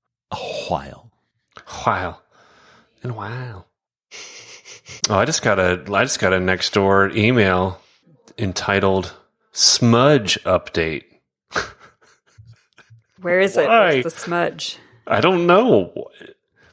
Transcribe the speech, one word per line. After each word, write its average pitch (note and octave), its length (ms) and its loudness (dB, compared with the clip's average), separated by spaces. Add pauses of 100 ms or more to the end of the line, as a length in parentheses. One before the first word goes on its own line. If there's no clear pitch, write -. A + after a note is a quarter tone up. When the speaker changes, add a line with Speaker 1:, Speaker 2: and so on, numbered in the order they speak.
(320)
Speaker 1:
A - 60 -12
while. - 720 -10 (460)
Speaker 2:
A - 40 -20 (220)
while. F#2 400 -4 (800)
And B2 80 -8
a A#2 40 -10
while. A2 520 -12 (1400)
Oh, G#2+ 60 -2
I G2+ 100 2
just D#3 160 -4
got G#2 180 0
a, F2+ 220 0 (120)
I G2+ 100 2
just C3 160 -4
got F#2 140 0
a F#2 40 2
Nextdoor G2 800 2
email F#2+ 640 2 (580)
entitled F#2+ 760 -2 (380)
Smudge A#2+ 920 4
Update. E2 600 -2 (480)
<laughs> - 140 -6 (1600)
Speaker 3:
Where F3 180 0
is F#3+ 180 2
it? D#3 100 2
Speaker 2:
Why? A3 240 4
Speaker 3:
Where's C3 120 0
the E3 60 -4
smudge? - 680 -6 (300)
Speaker 2:
I - 140 0
don't F3 260 2
know. F3 640 2 (640)